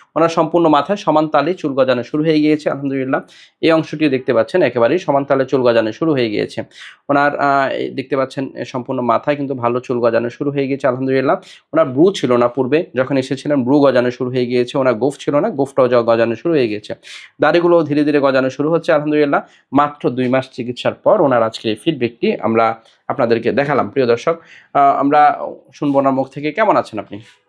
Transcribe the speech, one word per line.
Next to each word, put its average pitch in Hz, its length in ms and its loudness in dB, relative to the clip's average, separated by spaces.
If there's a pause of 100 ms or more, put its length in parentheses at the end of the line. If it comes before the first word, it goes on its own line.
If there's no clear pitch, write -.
(160)
ওনার 160 120 2
সম্পূর্ণ 170 400 2
মাথায় 147 280 2
সমান 156 320 0
তালে 151 260 0
চুল 156 200 -6
গজানো 127 280 2
শুরু 151 220 -4
হয়ে 156 160 2
গিয়েছে, 151 300 0
আলহামদুলিল্লাহ। 139 500 -4 (400)
এই 160 120 2
অংশটিও 156 360 0
দেখতে 131 260 0
পাচ্ছেন 113 280 2
একেবারেই 120 360 2
সমান 139 260 0
তালে 135 220 0
চুল 131 160 0
গজানো 113 300 2
শুরু 160 200 -2
হয়ে 123 180 0
গিয়েছে। 107 320 -6 (460)
ওনার, 143 320 0
আহ, 139 300 0
এই 123 200 -4
দেখতে 135 260 -6
পাচ্ছেন, 135 400 -6
এ, 123 80 -8
সম্পূর্ণ 127 360 -6
মাথায় 120 360 0
কিন্তু 139 180 -6
ভালো 120 260 -2
চুল 123 200 -4
গজানো 117 300 0
শুরু 143 200 -4
হয়ে 139 160 -2
গিয়েছে, 135 200 -4
আলহামদুলিল্লাহ। 131 500 0 (360)
ওনার 160 140 2
ব্রু 139 240 2
ছিল 123 260 0
না 120 120 2
পূর্বে, 139 460 -2
যখন 127 220 -2
এসেছিলেন 135 480 -2
ব্রু 139 160 2
গজানো 123 300 4
শুরু 123 200 -6
হয়ে 123 160 -2
গিয়েছে। 123 320 0
ওনার 131 160 2
গোঁফ 123 240 -2
ছিল 143 180 -4
না, 202 140 0
গোঁফটাও 139 380 0
জ-, 123 60 0
গজানো 117 400 2
শুরু 170 200 -2
হয়ে 127 140 2
গিয়েছে। 107 260 -8 (460)
দাড়িগুলোও 170 420 4
ধীরে 147 220 0
ধীরে 147 160 2
গজানো 131 300 2
শুরু 147 200 -4
হচ্ছে, 165 220 0
আলহামদুলিল্লাহ। 151 480 2 (320)
মাত্র 147 380 0
দুই 127 180 -2
মাস 127 240 0
চিকিৎসার 120 420 -6
পর 185 260 2
ওনার 127 220 2
আজকের 110 280 -4
এই 107 60 -2
ফিডব্যাকটি 151 600 -2
আমরা 113 440 0 (280)
আপনাদেরকে 117 440 0
দেখালাম। 123 380 0
প্রিয় - 160 0
দর্শক, 117 300 0 (380)
আহ, 139 240 4
আমরা 147 400 4 (340)
শুনবো 143 260 -2
ওনার 135 140 2
মুখ 131 160 -2
থেকে। 147 240 -8
কেমন 202 240 2
আছেন 113 220 -2
আপনি? 101 220 -14 (280)